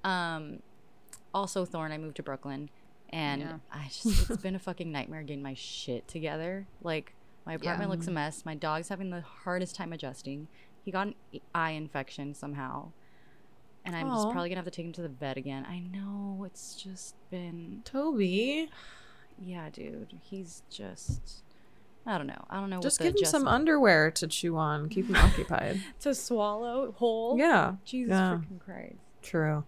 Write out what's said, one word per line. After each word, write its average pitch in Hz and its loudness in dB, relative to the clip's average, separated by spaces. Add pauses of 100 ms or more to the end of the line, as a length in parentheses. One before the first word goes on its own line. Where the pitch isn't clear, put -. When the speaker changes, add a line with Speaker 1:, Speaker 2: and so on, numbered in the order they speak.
Speaker 1:
Um, 170 -2 (720)
also, 190 0
Thorn, 160 -4
I 151 -6
moved 156 -8
to 151 -8
Brooklyn. 143 -8 (400)
And 143 -2
Speaker 2:
Yeah. 160 -8 (140)
Speaker 1:
I 143 -8
just, - 6
it's 233 -2
Speaker 2:
<laughs> - -10
Speaker 1:
been 190 -2
a 180 -6
fucking 175 -6
nightmare 151 -6
getting 143 -8
my 135 -8
shit - -8
together. 165 -6 (160)
Like, 160 -4 (320)
my 160 -4
Speaker 2:
Yeah. - -2
Speaker 1:
apartment 170 -2
looks 165 -2
a 185 -4
Speaker 3:
Mm. 170 -2
Speaker 1:
mess. 151 -4
My 160 -6
dog's 156 -2
having 190 -6
the 175 -6
hardest 180 -4
time 170 -6
adjusting. 143 -8 (340)
He 196 -6
got 190 0
an - -8 (160)
e-, - -12 (140)
eye 160 2
infection 143 -6
somehow. 143 -8 (960)
And 175 -4
I'm 262 -2
just 214 2
Speaker 3:
Aw. 226 0
Speaker 1:
probably 175 0
gonna 185 -2
have 170 -6
to 175 -6
take 170 -8
him 170 -8
to 175 -8
the 165 -4
vet 135 -6
again. 135 -6
I 175 -8
know, 196 -6
it's - -14
just - -12 (140)
been 175 -8
Speaker 3:
Toby. 269 2 (680)
Speaker 1:
Yeah, 175 -8
dude. - -12
He's 190 -12
just, - -8 (600)
I 208 0
don't 143 -2
know. - -10
I 196 -4
don't 196 -2
know 185 -2
Speaker 3:
Just 277 2
Speaker 1:
what 320 2
the 349 6
Speaker 3:
give 403 4
him 359 4
some 294 4
Speaker 1:
adjustment - 6
Speaker 3:
underwear 247 8
to 160 -2
chew 165 0
on. 151 2
Keep 196 0
him 185 4
Speaker 1:
<laughs> - 10
Speaker 3:
occupied. - 8 (220)
Speaker 1:
To 285 2
swallow 233 0
whole? 233 2
Speaker 3:
Yeah. 254 6 (100)
Speaker 1:
Jesus 247 -2
Speaker 3:
Yeah. 185 6
Speaker 1:
freaking 180 -10
Christ. - -12 (260)
Speaker 3:
True. 156 2